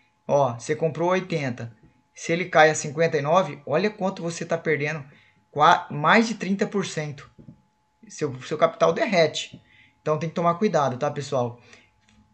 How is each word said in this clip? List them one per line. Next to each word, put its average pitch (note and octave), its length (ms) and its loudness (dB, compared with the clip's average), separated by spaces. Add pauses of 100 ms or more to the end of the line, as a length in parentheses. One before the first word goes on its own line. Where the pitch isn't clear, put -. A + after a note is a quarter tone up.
(280)
ó, C#3 240 4
você C3+ 240 -4
comprou E3 340 -2
oitenta, D3+ 640 -4 (400)
se - 180 -6
ele F3 120 -2
cai D#3 260 6
a D3+ 40 0
cinquenta D#3 420 -2
e C#3+ 60 0
nove, D3+ 440 2
olha F3 240 0
quanto F#3 320 -6
você E3 220 -6
tá E3 120 -2
perdendo, D3+ 480 -4 (460)
qua-, D#3 400 4
mais F3 380 4
de A3+ 60 -6
trinta G3 320 -2
por F#3+ 200 -4
cento. D3+ 420 -10 (800)
Seu, B2+ 360 -8
seu - 160 -8
capital E3 340 4
derrete. E3+ 680 0 (400)
Então D3+ 180 -2
tem D#3+ 100 -4
que D#3+ 60 -10
tomar E3+ 200 2
cuidado, D#3 440 0
tá, D3 120 -2
pessoal? C3 480 -4 (760)